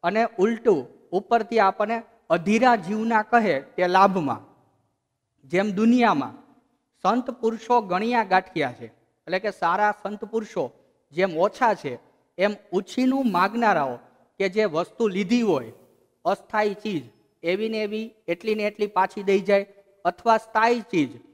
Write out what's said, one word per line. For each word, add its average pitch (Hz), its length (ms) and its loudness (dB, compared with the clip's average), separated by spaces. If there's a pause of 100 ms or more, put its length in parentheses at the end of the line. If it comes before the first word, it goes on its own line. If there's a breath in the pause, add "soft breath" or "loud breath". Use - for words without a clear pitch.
અને 220 220 0 (100)
ઉલટું 202 720 0
ઉપરથી 220 500 0
આપણને 208 440 0 (260)
અધીરા 220 460 4
જીવના 214 480 -2
કહે 214 360 2
તે 180 280 -4
લાભમાં. 180 680 2 (920)
જેમ 190 240 -2
દુનિયામાં 208 760 2 (560)
સંત 240 300 0
પુરુષો 233 500 0
ગણ્યા 214 420 -2
ગાંઠ્યા 185 500 -2
છે, 120 120 -16
એટલે - 540 -10
કે 208 120 -6
સારા 196 420 0 (100)
સંત 208 220 -10
પુરુષો 202 460 -6 (400)
જેમ 170 260 -2
ઓછા 214 360 2
છે, 135 260 -8 (380)
એમ 208 160 0 (180)
ઉછીનું 254 600 0
માગનારાઓ 185 640 0 (440)
કે 190 100 0
જે 214 160 0
વસ્તુ 175 420 -4
લીધી 202 340 0
હોય, 139 320 -2 (520)
અસ્થાયી 208 480 -2
ચીજ, 190 300 -6 (400)
એવી 196 260 -2
ને 220 80 -6
એવી, 214 340 -6 (160)
એટલી 220 280 -2
ને 214 80 -4
એટલી 208 240 -4
પાછી 196 360 -2
દઈ 196 160 2
જાય, 202 280 0 (380)
અથવા 220 320 2
સ્થાયી 226 420 0
ચીજ 160 300 -2 (240)